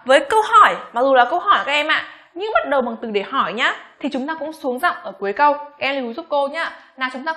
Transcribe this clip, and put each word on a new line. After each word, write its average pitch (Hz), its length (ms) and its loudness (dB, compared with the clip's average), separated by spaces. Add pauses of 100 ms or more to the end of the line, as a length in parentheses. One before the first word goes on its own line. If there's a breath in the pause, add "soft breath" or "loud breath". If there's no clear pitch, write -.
với 277 240 4
câu 440 120 4
hỏi, 427 340 6 (180)
mặc 233 80 0
dù 269 120 4
là 247 120 8
câu 339 140 -2
hỏi 302 260 2
các 269 60 -4
em 294 160 0
ạ, 294 200 -2 (260)
nhưng 415 200 -6
bắt 427 140 0
đầu 277 140 0
bằng 233 200 -4
từ 226 100 -8
để 202 100 0
hỏi 220 320 -4
nhá, 302 220 -2 (240)
thì 285 100 -4
chúng 269 180 -6
ta 320 120 -6
cũng 311 140 -8
xuống 254 260 -6
giọng 349 240 -2
ở 202 80 -12
cuối 202 220 -6
câu. 285 200 4
Các - 240 -10
em 269 260 -4
lưu 233 100 -6
giúp 320 160 -10
cô 285 180 0
nhá. 302 240 -6 (260 loud breath)
Nào, 254 160 -4
chúng 269 120 -10
ta 320 120 -4